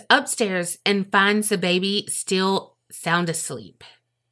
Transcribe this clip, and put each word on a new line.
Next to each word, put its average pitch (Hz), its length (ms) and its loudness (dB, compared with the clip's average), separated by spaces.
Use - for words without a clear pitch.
upstairs 220 720 2
and 196 260 0
finds 208 380 4
the 202 80 0
baby 185 500 0
still - 680 -2
sound 170 380 -2
asleep. 127 540 -8